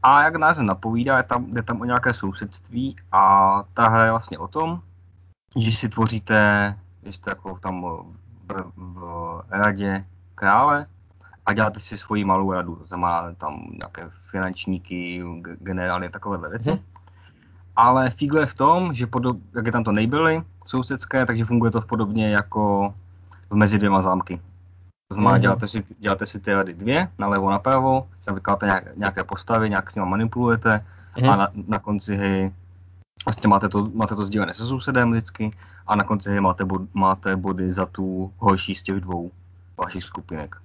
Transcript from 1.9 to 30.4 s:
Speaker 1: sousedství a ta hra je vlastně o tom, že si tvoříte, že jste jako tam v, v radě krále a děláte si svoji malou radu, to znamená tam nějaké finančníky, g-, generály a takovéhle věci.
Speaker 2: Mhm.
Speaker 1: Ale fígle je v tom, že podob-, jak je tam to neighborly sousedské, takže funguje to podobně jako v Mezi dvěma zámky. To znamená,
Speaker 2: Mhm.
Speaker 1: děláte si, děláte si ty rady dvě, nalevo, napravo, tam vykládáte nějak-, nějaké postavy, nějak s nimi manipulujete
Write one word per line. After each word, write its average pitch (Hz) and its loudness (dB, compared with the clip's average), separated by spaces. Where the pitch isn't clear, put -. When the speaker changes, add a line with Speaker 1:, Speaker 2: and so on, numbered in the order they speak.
Speaker 1:
sousedství 104 -8
a 98 6
ta 117 4
hra 113 6
je 113 4
vlastně 117 -4
o - -10
tom, 165 -4
že 113 2
si 107 -2
tvoříte, 104 2
že 101 -16
jste - -10
jako 95 -10
tam 92 -6
v, 95 -10
v 85 -12
radě 98 0
krále 139 4
a 104 0
děláte 104 0
si - -14
svoji 104 -2
malou 95 2
radu, 85 -6
to - -20
znamená 85 -2
tam 78 -10
nějaké 82 -16
finančníky, 90 -6
g-, 85 -14
generály 90 -4
a 85 -10
takovéhle 90 -8
věci. 90 -6
Speaker 2:
Mhm. 190 -2
Speaker 1:
Ale 127 6
fígle 147 0
je 139 2
v - -10
tom, 165 2
že 120 -4
podob-, 120 -2
jak 117 -2
je 113 0
tam 113 0
to 107 0
neighborly 156 2
sousedské, 131 -2
takže 117 0
funguje 117 4
to 110 0
podobně 110 0
jako 101 0
v 104 -4
Mezi 107 6
dvěma 98 4
zámky. 92 -2
To 95 -10
znamená, 110 4
Speaker 2:
Mhm. 123 6
Speaker 1:
děláte 117 2
si, 101 -6
děláte 101 -2
si 101 -10
ty 101 -2
rady 92 0
dvě, 131 0
nalevo, 98 0
napravo, 131 2
tam 101 -4
vykládáte 101 -2
nějak-, 95 -2
nějaké 98 -4
postavy, 110 -2
nějak 98 -4
s - -20
nimi 95 -2
manipulujete 113 0